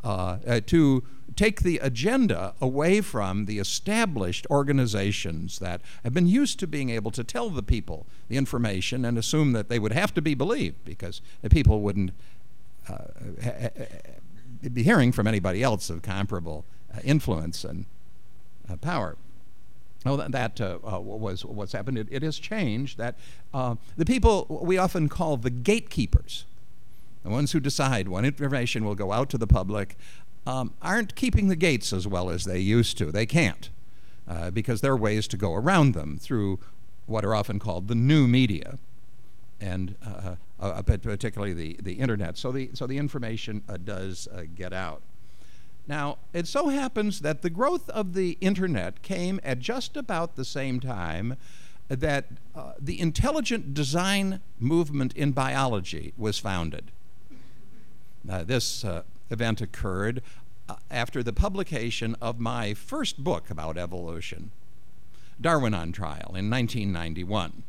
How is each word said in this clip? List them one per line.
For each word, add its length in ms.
uh, 420
uh, 200
to 380
take 260
the 180
agenda 800
away 400
from 440
the 140
established 880
organizations 1080
that 220
have 100
been 140
used 320
to 80
being 220
able 220
to 120
tell 260
the 140
people 420
the 100
information 680
and 120
assume 340
that 180
they 100
would 120
have 220
to 80
be 120
believed 520
because 360
the 80
people 320
wouldn't, 300
uh, 80
ha-, 80
ha-, 160
ha-, 960
be 100
hearing 280
from 160
anybody 360
else 260
of 120
comparable, 640
uh, 100
influence 600
and, 220
uh, 80
power. 380
Well, 120
that, 160
that, 280
uh, 160
uh, 120
was 440
what's 300
happened. 240
It, 140
it 100
has 160
changed 640
that, 160
uh, 200
the 80
people 580
we 140
often 320
call 260
the 140
gatekeepers, 960
the 80
ones 220
who 60
decide 480
when 160
information 600
will 80
go 180
out 200
to 80
the 80
public, 500
um, 340
aren't 360
keeping 320
the 80
gates 360
as 140
well 240
as 160
they 140
used 400
to. 120
They 140
can't, 460
uh, 240
because 300
there 100
are 60
ways 320
to 80
go 180
around 400
them 260
through 380
what 180
are 80
often 240
called 300
the 80
new 320
media, 500
and, 360
uh, 300
uh, 240
but 180
particularly 520
the, 280
the 120
internet. 440
So 140
the, 240
so 100
the 140
information, 680
uh, 100
does, 540
uh, 120
get 180
out. 300
Now, 300
it 140
so 220
happens 520
that 200
the 80
growth 400
of 240
the 280
internet 600
came 420
at 160
just 360
about 400
the 100
same 340
time 580
that, 380
uh, 240
the 200
intelligent 760
design 640
movement 560
in 160
biology 840
was 220
founded. 520
Uh, 160
this, 400
uh, 200
event 320
occurred, 640
uh, 100
after 320
the 120
publication 840
of 200
my 340
first 500
book 280
about 260
evolution, 720
Darwin 360
on 160
Trial, 440
in 140
nineteen 420
ninety-one. 760